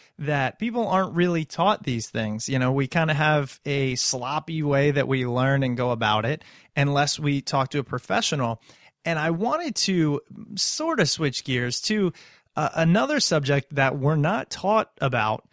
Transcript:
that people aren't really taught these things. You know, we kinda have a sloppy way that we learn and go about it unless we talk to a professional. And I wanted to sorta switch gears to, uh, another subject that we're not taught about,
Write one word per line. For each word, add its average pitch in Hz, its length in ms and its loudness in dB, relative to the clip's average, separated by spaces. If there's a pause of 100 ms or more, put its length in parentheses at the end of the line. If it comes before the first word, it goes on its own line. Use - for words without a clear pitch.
(180)
that 139 400 -2
people 226 280 -2
aren't 185 280 0
really 170 300 2
taught 190 380 0
these 117 260 -4
things. 110 400 -4
You 135 100 0
know, 127 140 2
we 135 140 0
kinda 160 260 0
have 151 500 0
a 139 320 0
sloppy 143 680 -4
way 143 280 4
that 135 160 2
we 131 200 0
learn 131 360 2
and 123 140 0
go 123 140 0
about 107 340 2
it 147 180 -4 (320)
unless 143 440 2
we 143 220 0
talk 135 280 -2
to 151 100 -2
a 139 40 -4
professional. 131 760 -4 (460)
And 165 140 -2
I 156 100 0
wanted 247 460 -2
to 160 440 0 (360)
sorta 302 500 0
switch 147 400 -2
gears 123 380 -2
to, 208 280 2 (460)
uh, 147 180 0
another 220 460 4
subject 143 540 0
that 139 220 0
we're 143 200 2
not 175 320 0
taught 208 500 0
about, 113 540 0